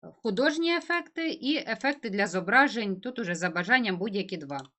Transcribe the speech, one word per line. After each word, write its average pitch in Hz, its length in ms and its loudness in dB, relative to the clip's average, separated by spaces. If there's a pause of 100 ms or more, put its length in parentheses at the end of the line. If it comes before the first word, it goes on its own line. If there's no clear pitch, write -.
Художні 302 720 0
ефекти 330 540 -2
і 277 280 -2
ефекти - 520 -4
для 196 180 0
зображень, 202 760 2
тут 247 180 -8
уже 175 160 -2
за 175 140 0
бажанням 185 480 2
будь-які 196 400 -4
два. 139 220 -8 (200)